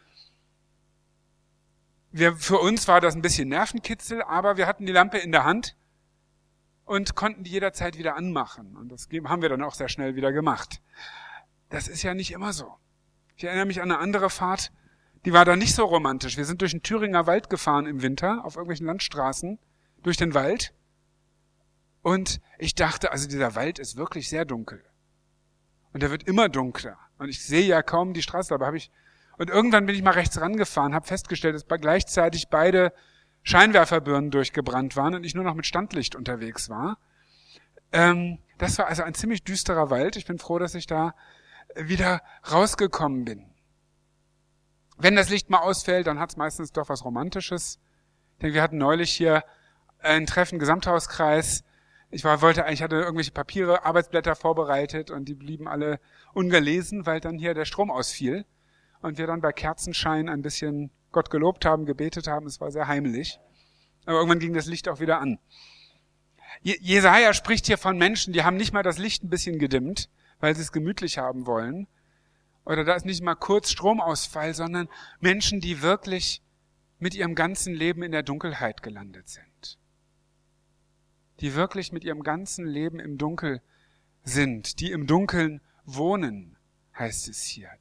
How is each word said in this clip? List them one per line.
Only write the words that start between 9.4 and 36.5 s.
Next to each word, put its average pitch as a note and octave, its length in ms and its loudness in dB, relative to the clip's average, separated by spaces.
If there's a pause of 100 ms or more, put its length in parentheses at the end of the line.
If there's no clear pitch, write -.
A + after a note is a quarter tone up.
wir D#3+ 60 4
dann C3+ 140 -2
auch D3 120 -8
sehr C3+ 140 -6
schnell C3+ 260 -6
wieder C3+ 180 0
gemacht. D3 500 -2 (880)
Das D3 180 -8
ist - 140 -10
ja F#3 100 -2
nicht F#3 200 -6
immer G3 200 -8
so. C#3+ 180 -10 (640)
Ich - 80 -14
erinnere F#3 220 -2
mich F#3+ 140 -4
an F3+ 100 -2
eine D#3 100 2
andere G3 280 2
Fahrt, F#3 420 -4 (540)
die F3+ 80 0
war F3 140 12
da F3 100 8
nicht G#3 180 2
so A3+ 120 4
romantisch. C3+ 500 2
Wir C#3+ 80 -2
sind E3+ 160 -4
durch F3+ 120 0
den D#3+ 100 -6
Thüringer G3+ 440 0
Wald F#3 220 2
gefahren D3+ 380 0
im C#3+ 160 -6
Winter, F3 420 -2
auf D#3 120 -12
irgendwelchen E3 300 -8
Landstraßen, D#3+ 720 -6 (440)
durch F3 140 0
den E3+ 160 0
Wald. C#3+ 400 0 (1300)
Und F#3 380 -2 (180)
ich D#3+ 180 -6
dachte, D#3 340 0
also C#3 180 -4
dieser C3+ 280 -2
Wald D3 240 -4
ist A#2 160 -14
wirklich D3 320 -8
sehr D#3+ 160 -2
dunkel. A2+ 380 -10 (1080)
Und C#3 100 -6
der C#3+ 80 0
wird D3+ 120 -8
immer G3 260 4
dunkler. B2+ 480 -6 (220)
Und C#3 100 -10
ich C3 160 -12
sehe E3 220 4
ja E3 160 4
kaum F3+ 320 -2
die E3 80 -6
Straße, F3 320 -4
aber C3 120 -2
hab D3+ 80 -4
ich, - 180 -10 (460)
und E3+ 120 -4
irgendwann G#3 360 6
bin G3+ 100 0
ich F#3+ 60 -2
mal F#3+ 100 6
rechts E3+ 280 2
rangefahren, D#3 540 0
hab D#3+ 140 -2
festgestellt, E3 480 -2
dass D3 80 -12
bei, E3 140 -2
gleichzeitig E3+ 720 2
beide F3+ 440 4 (560)
Scheinwerferbirnen D#3+ 800 6
durchgebrannt C3 640 -2
waren D3 200 0
und F3 100 -8
ich E3+ 100 -8
nur F#3 80 -4
noch F3 120 -2
mit D#3+ 100 -8
Standlicht F3 500 -4
unterwegs A2+ 540 -8